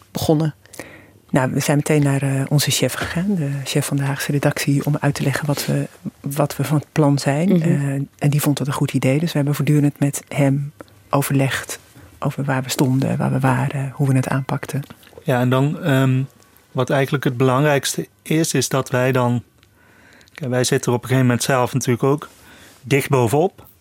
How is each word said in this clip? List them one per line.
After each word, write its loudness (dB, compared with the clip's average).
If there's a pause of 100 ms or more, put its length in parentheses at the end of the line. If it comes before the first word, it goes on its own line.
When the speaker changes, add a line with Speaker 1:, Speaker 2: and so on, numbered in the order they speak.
(120)
Speaker 1:
begonnen? 0 (720)
Speaker 2:
Nou, 0
we 0
zijn 2
meteen 2
naar, 2
eh, -2
onze 2
chef 0
gegaan, -4
de -2 (140)
chef -2
van -4
de -2
Haagse -4
redactie, 0
om 0
uit 0
te -4
leggen -2
wat -2
we, -2 (340)
wat -2
we -2
van 0
het -4
plan 4
zijn. 0
Speaker 1:
Mhm. 4
Speaker 2:
Eh, 0 (240)
en 2
die 0
vond 0
het -2
een -4
goed -2
idee, 2
dus -2
we -2
hebben 0
voortdurend 2
met -2
hem 0 (380)
overlegd -2 (400)
over -4
waar -2
we -10
stonden, 0
waar 0
we 0
waren, 0
hoe 0
we 4
het 0
aanpakten. -4 (420)
Speaker 3:
Ja, 0
en 2
dan, 0
ehm, 2 (500)
wat -2
eigenlijk 0
het -2
belangrijkste 2 (140)
is, 0
is 0
dat -2
wij 0
dan, 0 (920)
kijk, -8
wij 2
zitten 0
er 2
op -4
een -12
gegeven 4
moment 0
zelf 2
natuurlijk 0
ook 0 (520)
dicht 0
bovenop. 2 (160)